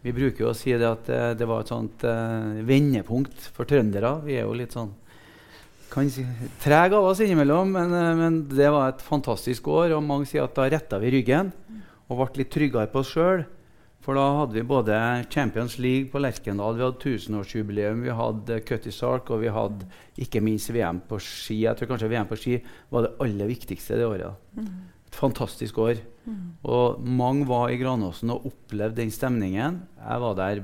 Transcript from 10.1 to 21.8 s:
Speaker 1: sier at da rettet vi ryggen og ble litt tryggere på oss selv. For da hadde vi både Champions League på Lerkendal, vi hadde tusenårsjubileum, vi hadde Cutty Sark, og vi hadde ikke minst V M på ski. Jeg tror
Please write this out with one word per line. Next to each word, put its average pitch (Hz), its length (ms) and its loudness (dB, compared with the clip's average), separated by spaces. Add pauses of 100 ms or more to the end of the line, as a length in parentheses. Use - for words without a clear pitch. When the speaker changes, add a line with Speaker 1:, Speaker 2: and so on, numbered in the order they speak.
Speaker 1:
sier 143 180 0
at 127 120 -4
da 135 120 2
rettet 139 340 -2
vi 120 100 2 (100)
ryggen 156 320 2 (560)
og 123 80 -4
ble 131 260 -2
litt - 80 -4
tryggere 127 400 2
på - 60 -8
oss 135 160 -2
selv. 175 320 2 (600)
For 135 80 -2
da 139 320 2
hadde 110 80 -6
vi 110 80 0
både 120 720 2
Champions 120 480 -2
League 127 320 0
på 139 100 -4
Lerkendal, 110 540 -2
vi 120 80 0
hadde 127 160 -2
tusenårsjubileum, 104 1040 -2
vi 127 60 -4
hadde 113 540 -2
Cutty 110 280 -4
Sark, 123 400 -2
og 113 100 0
vi 117 60 0
hadde 104 360 -2 (320)
ikke 117 280 -2
minst 107 260 0
V 117 100 0
M 87 300 0
på 110 100 -4
ski. - 440 -6
Jeg 113 120 2
tror 117 120 -6